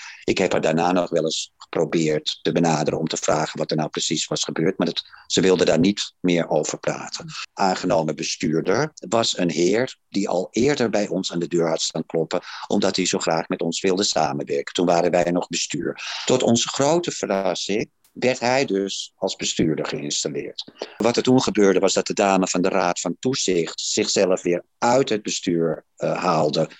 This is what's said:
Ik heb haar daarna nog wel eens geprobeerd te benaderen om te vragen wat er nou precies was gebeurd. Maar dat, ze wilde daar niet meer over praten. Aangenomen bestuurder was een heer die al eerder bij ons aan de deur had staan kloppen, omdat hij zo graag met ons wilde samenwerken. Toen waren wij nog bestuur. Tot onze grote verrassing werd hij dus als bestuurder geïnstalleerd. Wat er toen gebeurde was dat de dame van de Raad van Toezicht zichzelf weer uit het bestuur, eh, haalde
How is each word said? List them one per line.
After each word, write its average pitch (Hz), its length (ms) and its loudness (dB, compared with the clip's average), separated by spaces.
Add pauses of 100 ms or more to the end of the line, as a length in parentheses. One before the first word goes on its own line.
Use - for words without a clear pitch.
(220)
Ik - 140 0
heb 90 140 2
haar 90 100 0
daarna 85 300 2
nog 87 180 0
wel 82 140 0
eens - 300 -4 (160)
geprobeerd 78 720 0
te 85 100 -2
benaderen 78 480 2
om 80 80 -2
te 82 100 -6
vragen - 420 -2
wat - 120 -4
er 80 60 -2
nou 78 120 -2
precies - 380 -4
was - 160 -4
gebeurd. 80 340 -2
Maar 87 100 0
dat, - 160 -4 (240)
ze - 140 0
wilde 92 240 4
daar 78 140 4
niet 98 400 0
meer 87 300 2
over 78 300 0
praten. 71 460 -8 (280)
Aangenomen 82 640 0
bestuurder 90 760 -2 (160)
was 117 280 0
een 87 120 2
heer 90 480 0 (120)
die 98 200 -2
al 90 220 -2
eerder 127 380 0
bij 104 180 0
ons 92 260 -4
aan 87 60 -4
de 85 80 -2
deur 85 220 0
had 80 120 -2
staan - 240 -4
kloppen, 82 360 -4 (260)
omdat 98 280 0
hij 92 100 0
zo 92 140 0
graag 82 280 -2
met - 140 -4
ons 85 200 -4
wilde 95 220 2
samenwerken. 73 680 -2
Toen 90 120 0
waren 87 260 2
wij 87 200 2
nog 87 160 0
bestuur. - 760 -6
Tot 123 180 2
onze 117 240 4
grote 160 440 0
verrassing 98 760 -2 (220)
werd 127 280 0
hij 127 260 2
dus 98 500 -2
als - 200 -2
bestuurder - 500 -2
geïnstalleerd. - 840 -6 (260)
Wat 117 200 2
er 107 60 2
toen 127 180 6
gebeurde 98 380 4
was 92 140 2
dat - 140 0
de 92 60 -4
dame 95 340 4
van 90 140 -2
de 92 80 0
Raad 90 300 0
van 85 200 -4
Toezicht 92 640 -2
zichzelf 98 600 2
weer 87 220 0 (140)
uit 127 320 4
het 107 120 0
bestuur, 82 640 -2 (100)
eh, 78 280 -2
haalde 80 460 2 (100)